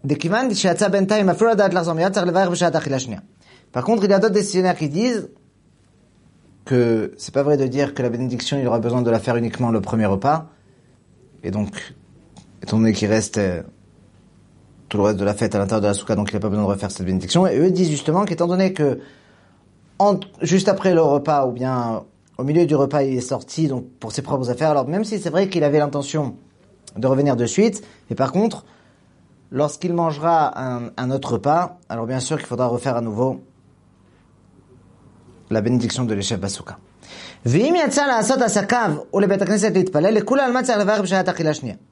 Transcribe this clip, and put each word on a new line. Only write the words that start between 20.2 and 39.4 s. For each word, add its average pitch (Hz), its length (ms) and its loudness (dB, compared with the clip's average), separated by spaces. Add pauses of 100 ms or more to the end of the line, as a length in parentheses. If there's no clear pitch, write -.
juste 190 260 2
après 190 240 2
le 165 80 6
repas, 143 460 2
ou 127 40 -2
bien 123 520 -4 (340)
au 123 60 -4
milieu 151 240 4
du 151 80 2
repas, 139 260 2
il 135 160 0
est 123 40 -2
sorti, 143 460 -4
donc 127 200 -4 (120)
pour 110 120 -10
ses 143 100 -6
propres 131 300 -2
affaires, 151 180 0
alors 139 180 2
même 185 160 -2
si 214 140 -4
c'est 170 140 -4
vrai 190 180 2
qu'il 170 140 0
avait 147 160 4
l'intention 147 560 -2 (600)
de 117 120 -2
revenir 135 280 4
de 117 100 0
suite, 202 380 0 (260)
mais 120 60 -4
par 135 160 0
contre, 214 320 -2 (880)
lorsqu'il 147 420 -2
mangera 160 640 0
un, 123 380 -8
un 127 160 -4
autre - 220 -4
repas, 151 440 0 (120)
alors 113 160 -6
bien 127 160 -4
sûr 151 160 -4
qu'il - 80 -8
faudra 123 220 -2
refaire 120 280 -2
à 117 60 -2
nouveau 117 420 -2 (2000)
la 110 100 0
bénédiction 117 460 0
de 110 80 -2
l'Eshev 98 260 -4
Basouka. 95 380 -10 (640)
Ve'im 208 320 2
yatsa 285 320 2
la'asot 247 340 2
asakav 202 720 0
ou 196 80 0
lebet 196 220 2